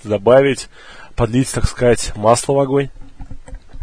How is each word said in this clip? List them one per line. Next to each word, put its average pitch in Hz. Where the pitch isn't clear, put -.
добавить, 117
подлить, 120
так 120
сказать, -
масло 113
в 139
огонь? 139